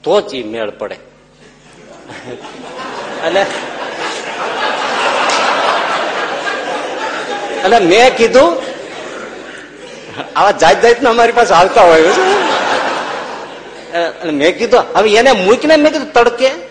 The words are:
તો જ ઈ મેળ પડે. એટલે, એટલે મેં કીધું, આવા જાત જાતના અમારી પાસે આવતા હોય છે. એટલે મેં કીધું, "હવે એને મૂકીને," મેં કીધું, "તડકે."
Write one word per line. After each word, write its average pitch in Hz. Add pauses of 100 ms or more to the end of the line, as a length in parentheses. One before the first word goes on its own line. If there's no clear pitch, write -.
તો 190
જ -
ઈ 127
મેળ 110
પડે. 101 (2250)
એટલે, 190 (4000)
એટલે 220
મેં 220
કીધું, 262 (1700)
આવા 185
જાત 185
જાતના 240
અમારી 233
પાસે 233
આવતા 185
હોય 160
છે. 185 (1800)
એટલે 170
મેં 151
કીધું, 226 (140)
"હવે 208
એને 240
મૂકીને," 240
મેં 302
કીધું, 277
"તડકે." 240 (200)